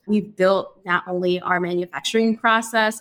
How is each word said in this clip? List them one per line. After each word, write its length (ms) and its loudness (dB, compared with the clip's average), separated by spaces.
We've 300 -2
built 500 2
not 220 -2
only 320 0
our 220 -2
manufacturing 760 -2
process 640 0